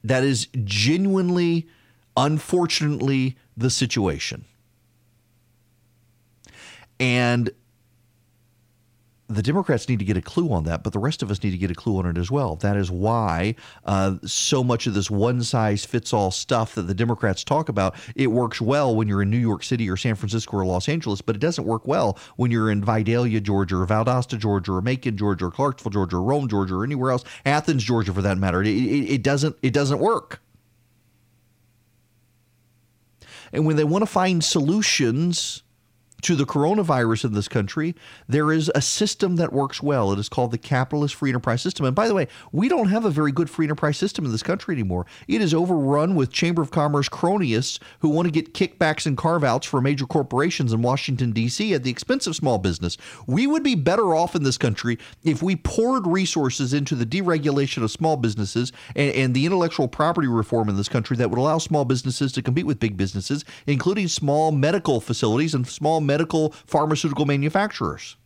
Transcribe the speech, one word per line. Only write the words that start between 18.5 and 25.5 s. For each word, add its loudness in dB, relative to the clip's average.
well 2
when 2
you're 2
in 2
New 2
York 0
City -2
or -2
San -2
Francisco -4
or 0
Los 0
Angeles, -4
but -2
it -6
doesn't -2
work -4
well 0
when 2
you're 2
in 0
Vidalia, 2
Georgia, 0
or 2
Valdosta, 0
Georgia, 0
or 0
Macon, -2
Georgia, 0
or -2